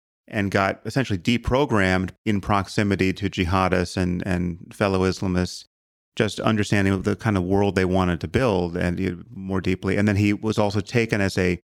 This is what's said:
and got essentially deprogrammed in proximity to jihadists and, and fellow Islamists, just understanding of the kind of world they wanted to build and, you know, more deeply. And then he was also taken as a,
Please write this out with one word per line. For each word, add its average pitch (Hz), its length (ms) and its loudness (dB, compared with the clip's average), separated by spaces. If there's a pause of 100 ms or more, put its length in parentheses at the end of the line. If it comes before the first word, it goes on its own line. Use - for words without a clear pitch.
(280)
and 101 220 -2
got 98 360 0
essentially 110 340 -2
deprogrammed 107 880 0 (160)
in 104 160 0
proximity 98 720 0
to 98 160 -4
jihadists 90 640 0
and, 90 300 -2
and 90 480 -4
fellow 95 280 0
Islamists, 90 640 -2 (500)
just 107 240 -2
understanding 104 540 2
of 95 100 -2
the 101 120 0
kind 104 220 0
of 90 60 2
world 98 320 2
they 92 100 4
wanted 90 360 2
to 85 60 -6
build 92 480 0
and, 90 240 -2
you 95 120 -2
know, 87 180 -12
more 95 320 -6
deeply. 92 340 -2
And 101 120 2
then 104 80 2
he 104 180 4
was 107 240 -2
also 104 240 0
taken 113 400 0
as 98 160 0
a, 92 220 2 (120)